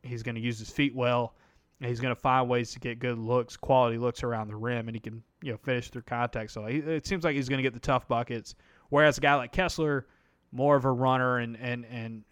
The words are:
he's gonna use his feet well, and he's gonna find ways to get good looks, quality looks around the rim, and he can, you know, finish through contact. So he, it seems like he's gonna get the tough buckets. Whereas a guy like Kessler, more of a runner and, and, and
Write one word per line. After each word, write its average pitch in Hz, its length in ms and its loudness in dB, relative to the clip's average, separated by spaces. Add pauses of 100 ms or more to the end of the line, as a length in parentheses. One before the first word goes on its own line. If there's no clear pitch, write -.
he's 120 200 -8
gonna 117 160 -6
use 117 200 -2
his 107 100 -12
feet 143 260 0
well, 123 400 0 (440)
and 123 100 -6
he's 117 100 -4
gonna 123 160 0
find 127 340 2
ways 120 240 0
to 123 60 -16
get 120 200 -6
good 123 180 -2
looks, 117 380 0
quality 123 420 4
looks 120 260 -2
around 110 260 -4
the 107 60 -10
rim, 113 320 -4
and 113 80 -8
he 113 40 -8
can, 113 240 -12 (180)
you 143 100 -8
know, 107 60 -8
finish 123 320 -2
through 120 140 -12
contact. 120 480 -4
So 107 140 -10
he, 127 120 -2
it 156 280 -2
seems 185 180 -4
like 156 120 2
he's 131 140 -2
gonna 135 120 0
get 131 120 2
the 120 60 -12
tough 127 280 0
buckets. 117 480 -4 (340)
Whereas 147 280 6
a - 40 -6
guy 143 140 6
like 123 180 -2
Kessler, 156 540 0 (440)
more 139 240 4
of 131 80 4
a 135 80 4
runner 127 480 2
and, 117 180 -6
and, 120 280 -6
and 113 460 -10